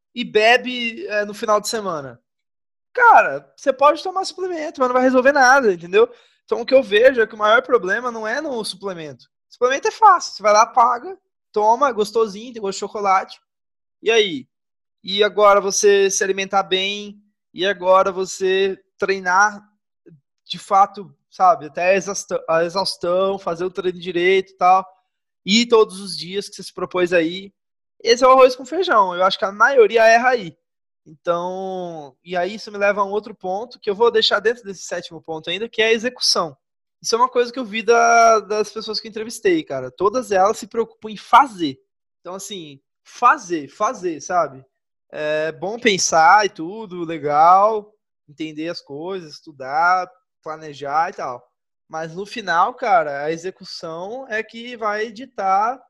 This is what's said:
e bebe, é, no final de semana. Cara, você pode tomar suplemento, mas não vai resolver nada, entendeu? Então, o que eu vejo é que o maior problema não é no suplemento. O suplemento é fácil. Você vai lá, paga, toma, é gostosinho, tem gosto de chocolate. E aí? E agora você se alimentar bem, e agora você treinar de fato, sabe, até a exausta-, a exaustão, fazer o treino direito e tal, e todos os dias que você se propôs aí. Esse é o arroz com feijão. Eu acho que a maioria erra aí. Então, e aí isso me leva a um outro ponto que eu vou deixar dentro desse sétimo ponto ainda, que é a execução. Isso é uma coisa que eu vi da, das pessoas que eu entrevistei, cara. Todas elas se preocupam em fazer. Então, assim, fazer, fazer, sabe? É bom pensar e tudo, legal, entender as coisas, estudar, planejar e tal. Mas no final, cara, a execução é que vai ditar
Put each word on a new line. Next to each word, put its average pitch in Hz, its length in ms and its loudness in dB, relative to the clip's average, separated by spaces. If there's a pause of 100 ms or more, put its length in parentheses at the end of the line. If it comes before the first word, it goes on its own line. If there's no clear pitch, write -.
(140)
e 240 80 -8
bebe, 233 840 0
é, 208 180 -4
no 208 80 -10
final 208 260 0
de 208 100 -6
semana. 160 520 -8 (720)
Cara, 220 640 4
você 277 160 -2
pode 302 300 2
tomar 381 220 -6
suplemento, 320 560 -8
mas 254 80 2
não 247 60 -2
vai 254 80 2
resolver 254 300 4
nada, 262 400 4
entendeu? 180 380 0 (340)
Então, 214 160 -6
o 233 60 -8
que - 80 0
eu 269 80 6
vejo 240 400 4
é 214 40 2
que 220 80 -18
o 214 40 -20
maior 214 240 4
problema 226 480 0
não 220 160 -8
é 247 140 -4
no 269 240 -6
suplemento. 175 640 -12 (220)
O - 40 -20
suplemento 262 360 -2
é 427 40 -2
fácil. 392 400 2
Você - 100 -18
vai 208 100 4
lá, 220 140 6
paga, 247 500 0 (340)
toma, 233 380 0
é 254 40 -2
gostosinho, 214 600 -4
tem 226 80 -14
gosto 196 160 -6
de - 40 -12
chocolate. 196 600 -2 (600)
E 202 80 -2
aí? 196 360 0 (560)
E 196 220 -2
agora 202 340 4
você 196 520 2
se 190 120 -4
alimentar 190 420 -2
bem, 202 580 -6 (320)
e 170 100 -4
agora 190 480 2
você 190 640 -2 (200)
treinar 196 680 0 (800)
de - 140 -14
fato, 196 560 0 (160)
sabe, 165 360 2
até 170 240 -2
a 196 40 6
exausta-, 185 540 -4
a 165 160 2
exaustão, 185 760 -2
fazer 175 260 -6
o 190 60 -6
treino 180 280 -6
direito 180 540 0
e - 40 -20
tal, 185 300 4 (580)
e 233 220 2
todos 208 340 2
os 180 160 -12
dias 180 320 -10
que - 80 -20
você 190 60 -18
se - 100 -18
propôs 180 400 -4
aí. 185 400 -2 (500)
Esse 247 220 2
é - 20 6
o 254 40 8
arroz 262 240 6
com 269 100 -14
feijão. 254 500 0
Eu 180 100 0
acho 190 140 0
que - 60 -4
a 196 80 -6
maioria 226 520 4
erra 233 260 6
aí. 202 260 -4 (480)
Então, 175 1200 -8
e 180 120 -8
aí 185 180 -4
isso 220 160 -16
me 208 80 -14
leva 202 220 0
a 202 40 2
um 196 60 -6
outro 214 240 -8
ponto 196 460 -12
que 214 100 -6
eu 196 40 -2
vou 233 160 2
deixar 220 300 0
dentro 233 220 -2
desse 196 220 -16
sétimo 175 360 -12
ponto 160 300 -12
ainda, 202 180 -8
que - 140 -4
é 220 60 2
a 226 40 4
execução. 226 640 -2 (440)
Isso - 140 -4
é 226 40 -2
uma 247 100 2
coisa 240 240 -2
que 262 60 -10
eu 262 60 -6
vi 214 180 -8
da, 233 580 4
das 208 300 -4
pessoas 214 300 -10
que - 60 -18
eu 220 40 -14
entrevistei, 208 520 -2
cara. 131 280 -10
Todas 208 420 -2
elas 202 240 2
se 226 100 -14
preocupam 226 440 -8
em 208 60 -14
fazer. 202 640 2 (420)
Então, 175 140 -16
assim, 170 460 -16 (240)
fazer, 185 640 -2
fazer, 185 520 -6
sabe? 139 440 -4 (460)
É 151 420 -4
bom 180 260 -10
pensar 185 640 2
e 190 40 -2
tudo, 180 560 -12
legal, 170 880 2 (340)
entender 156 400 -10
as 170 120 -10
coisas, 160 540 -14
estudar, 165 760 -2 (320)
planejar 156 680 -6
e - 40 -18
tal. 131 340 -12 (400)
Mas 160 260 -12
no 196 120 -10
final, 202 480 -2
cara, 156 500 0
a 160 80 -4
execução 185 960 -12
é 220 140 -6
que 233 340 -14
vai 214 340 -4
ditar 220 800 -2